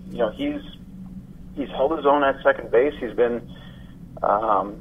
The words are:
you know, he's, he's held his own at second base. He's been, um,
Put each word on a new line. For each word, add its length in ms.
you 80
know, 120
he's, 300
he's 140
held 280
his 100
own 180
at 180
second 280
base. 280
He's 160
been, 400
um, 580